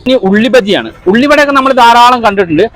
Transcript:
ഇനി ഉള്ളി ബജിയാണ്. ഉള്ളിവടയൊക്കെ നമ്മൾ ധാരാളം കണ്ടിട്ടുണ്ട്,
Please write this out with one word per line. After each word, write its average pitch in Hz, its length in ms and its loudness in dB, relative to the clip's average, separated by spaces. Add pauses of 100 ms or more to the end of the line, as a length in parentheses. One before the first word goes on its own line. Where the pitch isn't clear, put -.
ഇനി 254 80 0
ഉള്ളി 214 340 -2
ബജിയാണ്. 214 420 -2 (160)
ഉള്ളിവടയൊക്കെ 285 460 0
നമ്മൾ 269 200 0
ധാരാളം 240 520 2
കണ്ടിട്ടുണ്ട്, 196 520 -2